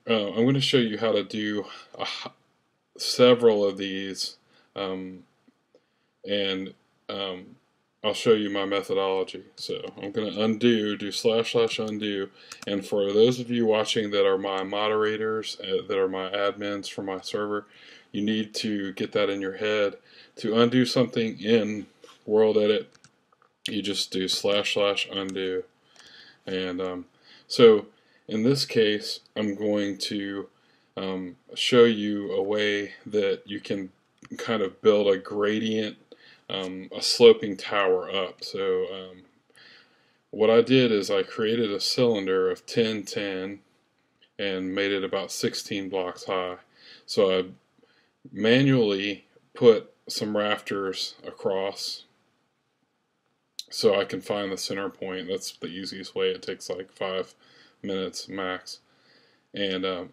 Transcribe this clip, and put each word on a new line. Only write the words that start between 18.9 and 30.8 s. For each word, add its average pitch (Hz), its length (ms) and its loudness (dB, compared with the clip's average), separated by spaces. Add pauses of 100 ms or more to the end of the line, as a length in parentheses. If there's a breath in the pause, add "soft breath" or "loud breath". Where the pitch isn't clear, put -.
get 104 180 -6
that 104 160 2
in 98 140 -2
your 95 140 -6
head. 104 420 -2 (380 loud breath)
To 110 220 0
undo 120 280 4
something 113 520 0
in 107 480 0 (380 loud breath)
World 107 320 4
Edit, 104 320 2 (800)
you 98 140 -6
just 95 280 -4
do 95 160 -2
slash 101 460 0
slash 101 400 0
undo. 95 520 -4 (800 loud breath)
And, 92 340 -4
um, 90 240 -6 (420 soft breath)
so 110 420 8 (400 soft breath)
in 110 140 -2
this 139 220 2
case, 104 560 0 (160)
I'm 104 180 -2
going 101 440 -2
to, 101 500 -6 (480 soft breath)